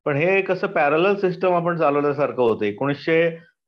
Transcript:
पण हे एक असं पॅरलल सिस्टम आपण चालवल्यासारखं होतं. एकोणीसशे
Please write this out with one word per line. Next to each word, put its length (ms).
पण 100
हे 240
एक 120
असं 160
पॅरलल 480
सिस्टम 380
आपण 240
चालवल्यासारखं 640
होतं. 240
एकोणीसशे 640